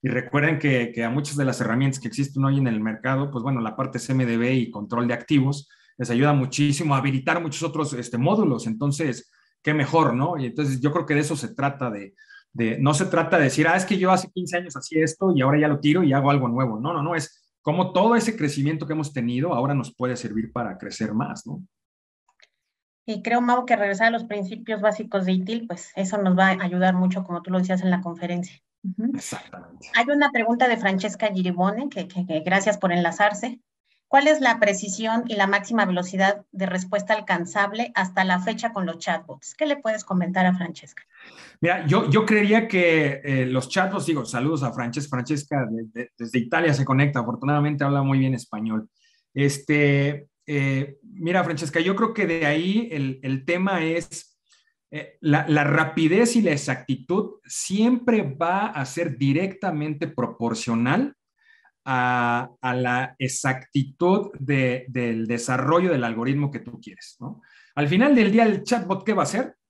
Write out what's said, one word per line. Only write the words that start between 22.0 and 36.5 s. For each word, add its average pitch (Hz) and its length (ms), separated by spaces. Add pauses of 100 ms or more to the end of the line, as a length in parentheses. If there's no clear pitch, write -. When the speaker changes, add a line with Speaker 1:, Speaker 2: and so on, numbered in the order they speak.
Speaker 2:
Y 208 180
creo, 240 180
Mau, 247 240
que 247 120
regresar 202 320
a - 20
los 233 140
principios 208 560
básicos 214 460
de 185 60
itil, 214 340
pues - 300
eso 196 220
nos 185 180
va 190 120
a 190 140
ayudar 180 320
mucho, 185 300
como 170 180
tú 185 80
lo 185 80
decías 185 240
en 185 80
la 180 100
conferencia. 175 580 (240)
Ujú. 214 320
Speaker 1:
Exactamente. - 800
Speaker 2:
Hay 233 100 (100)
una 285 160
pregunta 240 380
de 233 80
Francesca 196 560
Giribone, 185 560
que, 185 180
que, 180 200
que 156 140
gracias 196 380
por 180 140
enlazarse. 202 680 (480)
¿Cuál 277 180
es 302 140
la 233 180
precisión 220 680
y 226 80
la 202 120
máxima 202 380
velocidad 185 680